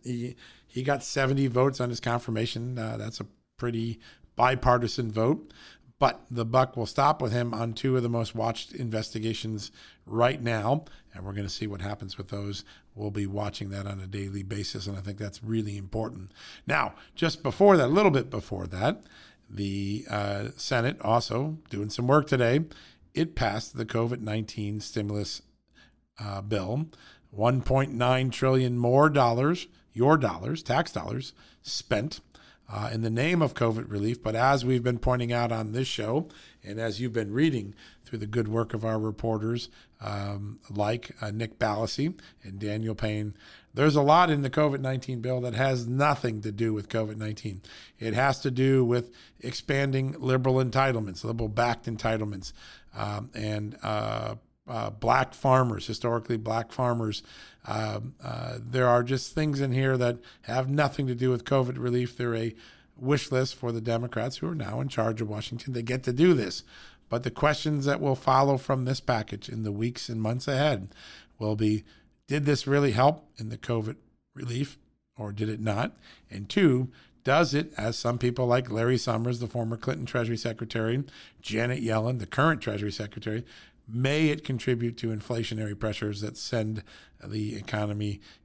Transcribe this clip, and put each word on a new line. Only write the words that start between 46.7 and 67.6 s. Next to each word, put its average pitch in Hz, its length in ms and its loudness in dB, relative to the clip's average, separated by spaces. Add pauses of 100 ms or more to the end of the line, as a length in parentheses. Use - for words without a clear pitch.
with 104 160 -4
covid 110 280 -2
nineteen. 107 440 -6 (380)
It 113 160 -2
has 131 240 2
to 135 120 -2
do 131 320 4
with 120 280 2 (280)
expanding 135 800 -2
liberal 127 360 2
entitlements, 120 680 0
liberal-backed 113 640 0
entitlements, 107 640 -4 (440)
um, 104 400 -6
and, 107 480 -6
uh, 107 520 -4 (320)
uh, 113 220 -4
black 117 460 2
farmers, 127 500 4
historically 117 520 -2
black 110 340 -2
farmers. 117 500 0 (460)
Um, 107 560 -4
uh, 120 360 -6
there 123 280 2
are 123 160 8
just 127 300 -2
things 151 280 0
in 135 100 2
here 131 260 4
that 120 200 2 (260)
have 131 260 -2
nothing 139 380 2
to 123 80 0
do 127 140 2
with 120 160 0
covid 131 320 2
relief. 123 400 -2
They're 120 180 -2
a 113 200 -2 (420)
wish 135 340 0
list 131 240 2
for 117 160 -4
the 117 100 -4
Democrats 117 560 -2
who 160 120 -4
are 175 60 -4
now 113 260 -4
in 139 60 -2
charge 113 340 0
of 107 80 -2
Washington. 113 440 -6
They 120 100 -4
get 127 200 -2
to 127 100 0
do 165 200 8
this. 104 300 0 (440)
But 123 140 -2
the 127 80 -2
questions 147 560 0